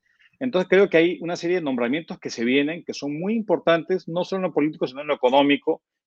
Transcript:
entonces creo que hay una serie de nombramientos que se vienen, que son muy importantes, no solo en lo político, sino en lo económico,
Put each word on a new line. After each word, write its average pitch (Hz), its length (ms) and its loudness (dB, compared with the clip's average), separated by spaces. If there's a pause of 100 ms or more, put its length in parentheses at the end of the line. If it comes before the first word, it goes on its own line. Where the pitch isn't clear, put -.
(400)
entonces 139 280 -2
creo 196 220 4
que 170 60 4
hay 165 240 4
una 170 160 -6
serie 175 200 -2
de 175 60 -2
nombramientos 139 560 -4
que 127 120 -10
se 117 140 -6
vienen, 143 400 0
que - 100 -10
son 147 240 -8
muy 190 160 -2
importantes, 175 760 0
no 170 160 -4
solo 190 160 -6
en 185 80 -2
lo 143 40 -10
político, 151 340 -2
sino 131 160 -8
en 147 40 -14
lo 147 80 0
económico, 139 680 2 (240)